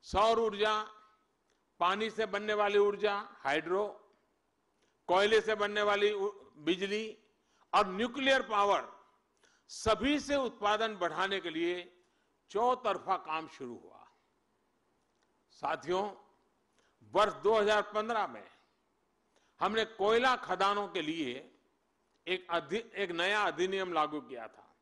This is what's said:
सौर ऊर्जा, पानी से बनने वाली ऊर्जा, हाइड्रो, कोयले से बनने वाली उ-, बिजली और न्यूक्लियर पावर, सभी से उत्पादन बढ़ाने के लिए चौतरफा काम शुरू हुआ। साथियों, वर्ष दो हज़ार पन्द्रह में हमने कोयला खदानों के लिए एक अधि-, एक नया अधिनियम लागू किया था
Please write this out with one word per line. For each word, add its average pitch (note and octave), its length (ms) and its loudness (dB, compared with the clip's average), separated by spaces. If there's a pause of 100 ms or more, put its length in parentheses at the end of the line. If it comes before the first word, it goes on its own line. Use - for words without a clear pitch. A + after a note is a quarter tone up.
सौर A3 380 2
ऊर्जा, G#3+ 440 0 (960)
पानी G3+ 300 0
से G#3+ 160 -4
बनने G#3 280 -4
वाली G#3 240 2
ऊर्जा, G3+ 540 2
हाइड्रो, E3 840 -2 (920)
कोयले G#3 340 6
से G#3+ 140 0
बनने G#3 260 0
वाली G#3 300 4
उ-, G3+ 460 -4
बिजली G3 600 -2 (560)
और G3+ 140 4
न्यूक्लियर B3 540 0
पावर, G3+ 500 0 (760)
सभी A#3+ 520 0
से C#4+ 160 -2
उत्पादन G#3+ 600 -2
बढ़ाने F3+ 440 -2
के E3+ 100 -8
लिए E3+ 540 -6 (460)
चौतरफा G3 680 0
काम D#3+ 300 -6
शुरू A#2+ 380 -14
हुआ। - 260 -20 (1400)
साथियों, E3+ 640 -4 (1000)
वर्ष G3 220 4
दो G3 260 2
हज़ार G#3 220 4
पन्द्रह G#3+ 460 -2
में A2+ 220 -14 (1120)
हमने G#3+ 260 0
कोयला A3+ 500 2
खदानों G3 520 0
के E3+ 140 -6
लिए D3+ 580 -6 (680)
एक F3+ 220 -4
अधि-, E3+ 440 -4
एक F#3+ 180 -4
नया F#3+ 300 0
अधिनियम F#3 520 -2
लागू D3+ 280 -2
किया A#2 260 -12
था - 340 -20